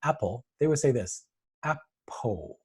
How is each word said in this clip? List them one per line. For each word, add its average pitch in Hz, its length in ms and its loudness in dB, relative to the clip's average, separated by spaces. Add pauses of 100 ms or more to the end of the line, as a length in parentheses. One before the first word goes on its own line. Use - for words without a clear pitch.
apple, 120 420 -2 (160)
they 147 60 4
would 156 120 4
say 147 140 4
this: 107 320 -2 (380)
apple - 1040 -6